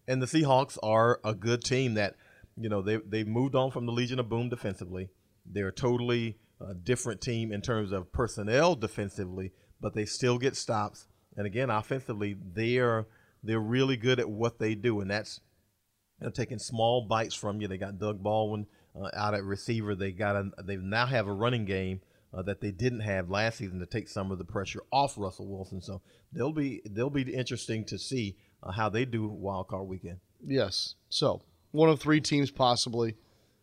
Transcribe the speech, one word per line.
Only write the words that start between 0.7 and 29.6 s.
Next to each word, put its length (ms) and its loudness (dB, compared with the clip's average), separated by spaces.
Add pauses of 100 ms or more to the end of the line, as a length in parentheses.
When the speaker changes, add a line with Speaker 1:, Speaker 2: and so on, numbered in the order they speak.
Speaker 1:
are 420 6
a 100 0
good 300 0
team 300 2
that, 200 2 (420)
you 120 -4
know, 140 0
they, 160 2
they've 280 -2
moved 280 2
on 160 4
from 160 -4
the 60 -2
Legion 260 0
of 100 -2
Boom 220 0
defensively. 580 -6 (360)
They're 240 -2
a 40 -4
totally, 640 0 (220)
uh, 200 -10
different 400 -2
team 300 -2
in 100 -2
terms 300 -2
of 220 -4
personnel 640 2
defensively, 760 -6 (280)
but 140 -4
they 100 0
still 340 2
get 160 0
stops. 540 -4 (280)
And 80 -4
again, 260 -2
offensively, 720 -2
they're, 640 2 (360)
they're 160 0
really 380 4
good 240 4
at 100 0
what 300 -2
they 160 2
do, 240 2
and 100 -2
that's, 300 -4 (800)
you 60 -8
know, 40 -4
taking 300 -4
small 480 2
bites 260 0
from 260 -4
you. 60 -2
They 120 -6
got 200 -6
Doug 240 -2
Baldwin, 440 0 (280)
uh, 200 -8
out 200 0
at 80 -2
receiver. 540 -2
They 160 -2
got 240 0
a, 140 -2 (120)
they 140 -6
now 300 0
have 200 2
a 60 -2
running 320 0
game, 360 -2 (320)
uh, 100 -6
that 180 -4
they 100 -4
didn't 300 -2
have 300 -2
last 280 0
season 220 -6
to 60 -6
take 220 -6
some 220 -4
of 80 -4
the 60 -8
pressure 380 -6 (100)
off 260 2
Russell 300 -6
Wilson. 340 -8
So 200 -10 (300)
they'll 200 -2
be, 360 -2
they'll 220 -2
be 120 0
interesting 640 -4
to 120 -8
see, 380 -2 (260)
uh, 80 -8
how 180 0
they 160 0
do 220 -2
wild 400 -4